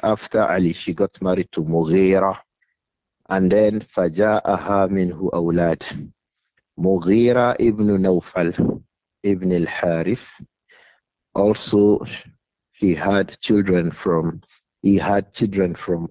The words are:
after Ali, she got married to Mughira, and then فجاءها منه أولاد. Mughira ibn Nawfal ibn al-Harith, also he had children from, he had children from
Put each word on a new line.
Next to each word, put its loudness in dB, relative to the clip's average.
after -2
Ali, 0
she -8
got -4
married -2
to -4
Mughira, 2
and 2
then 2
فجاءها 0
منه -2
أولاد. 0
Mughira 2
ibn 2
Nawfal -2
ibn -2
al-Harith, -4
also 2
he 0
had -2
children 2
from, -2
he 4
had -2
children -2
from -6